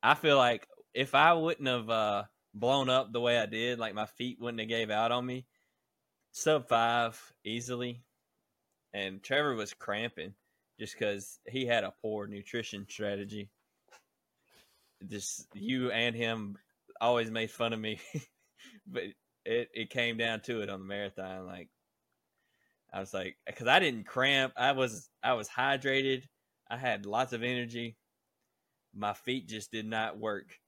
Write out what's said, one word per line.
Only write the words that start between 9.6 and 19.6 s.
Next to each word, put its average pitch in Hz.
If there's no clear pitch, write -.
cramping 104
just -
'cause 101
he 127
had 117
a 95
poor 107
nutrition 101
strategy. 101
Just 98
you 120
and 117
him 110
always 117
made 113
fun 117
of 110
me, 110
<laughs> -
but 151
it, 117